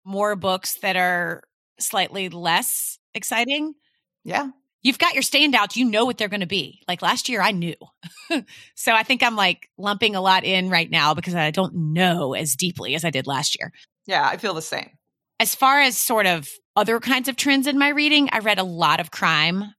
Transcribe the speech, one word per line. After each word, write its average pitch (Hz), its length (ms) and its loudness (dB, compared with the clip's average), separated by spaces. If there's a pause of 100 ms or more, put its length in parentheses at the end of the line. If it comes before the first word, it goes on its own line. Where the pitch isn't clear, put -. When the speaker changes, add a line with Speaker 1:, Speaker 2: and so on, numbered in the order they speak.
Speaker 1:
more 202 320 -2
books 185 460 -2
that 185 140 -2
are 175 480 -2 (360)
slightly 190 480 -4
less 170 720 -2 (160)
exciting. 262 580 -2 (520)
Speaker 2:
Yeah. 269 260 -4 (320)
Speaker 1:
You've 247 160 0
got 339 160 2
your 269 80 -2
standouts. 254 540 2
You 247 80 2
know 220 200 2
what 254 140 -2
they're 214 100 -2
gonna 190 180 -4
be. - 420 -6
Like, 180 140 -6
last 214 260 0
year, 226 120 -2
I 208 120 2
knew. 170 240 -4 (520)
<laughs> 285 160 -2 (300)
So 233 200 0
I 220 80 4
think 254 200 0
I'm, 233 140 2
like, 180 400 0
lumping 202 400 0
a 185 60 0
lot 185 220 4
in 185 260 0
right 165 200 0
now 156 220 4
because 175 220 -4
I 156 160 2
don't 165 420 -2
know 170 420 0
as 143 220 -4
deeply 135 380 -4
as 139 100 -4
I 165 60 -2
did 135 160 -4
last 139 340 -4
year. - 120 -10 (340)
Speaker 2:
Yeah, 156 200 0
I 170 120 -2
feel 190 160 -4
the 160 80 -8
same. - 260 -10 (500)
Speaker 1:
As 226 160 0
far 277 260 4
as 254 180 2
sort 220 280 2
of 165 220 0 (260)
other 214 240 2
kinds 254 300 0
of 254 80 -4
trends 277 300 2
in 285 120 0
my 285 120 4
reading, 294 420 2
I 220 60 0
read 208 200 2
a 190 60 2
lot 170 360 2
of 165 100 -8
crime 175 680 0